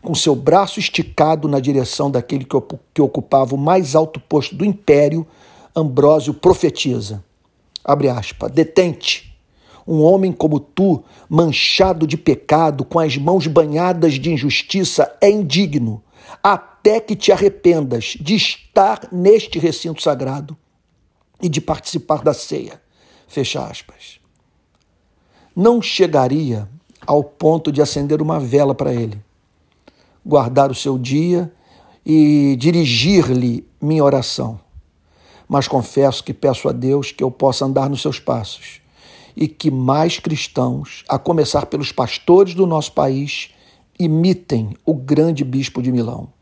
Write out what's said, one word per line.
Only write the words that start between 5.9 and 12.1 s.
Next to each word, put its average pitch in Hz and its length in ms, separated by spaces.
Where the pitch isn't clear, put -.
profetiza, 120 920
abre 143 260
aspas, 117 420
"Detente! - 840
Um 156 160
homem 190 300
como 151 280
tu, 180 440
manchado 165 760
de 131 100